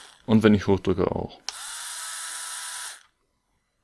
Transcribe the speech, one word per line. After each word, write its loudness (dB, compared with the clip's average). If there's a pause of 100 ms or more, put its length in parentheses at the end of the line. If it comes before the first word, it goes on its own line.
(260)
Und 6
wenn 8
ich 2
hochdrücke, 2
auch. -6 (2500)